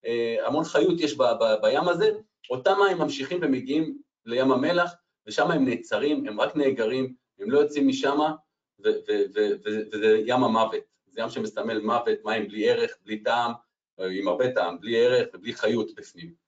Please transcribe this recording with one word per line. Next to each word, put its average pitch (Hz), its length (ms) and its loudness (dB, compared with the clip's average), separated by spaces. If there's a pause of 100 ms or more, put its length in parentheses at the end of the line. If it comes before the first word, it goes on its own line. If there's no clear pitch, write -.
אה, 117 300 -2 (100)
המון 151 180 0
חיות 170 360 2
יש 143 160 -2
ב-, 131 60 0 (180)
ב-, 110 220 2
בים 139 260 2
הזה. 185 220 2 (400)
אותם - 280 0
מים 185 200 4
ממשיכים 156 440 -4
ומגיעים 135 560 -2 (280)
לים 131 260 2
המלח, 175 420 2 (320)
ושם 160 240 0
הם 147 180 4
נעצרים, 135 600 -2
הם 107 120 -6
רק - 160 0
נאגרים, 131 580 0 (240)
הם 104 120 -6
לא 139 80 4
יוצאים 147 300 2
משם, 139 300 0 (680)
ו-, 107 40 4 (200)
ו-, 104 140 2 (120)
ו-, 104 200 2 (100)
ו-, 107 160 -4 (120)
וזה 107 340 4
ים 127 180 2
המוות. 110 380 0 (240)
זה - 140 -12
ים 113 80 -4
שמסמל 107 520 -6
מוות, 110 440 -2
מים 110 240 -4
בלי 107 220 0
ערך, - 340 0
בלי 107 180 -8
טעם, 117 300 0 (480)
אה, 95 100 -6
עם 95 180 -4
הרבה 123 240 0
טעם, 95 280 -2
בלי 113 240 2
ערך 123 300 2
ובלי 113 200 -12
חיות 110 400 -2
בפנים. 85 400 -20 (140)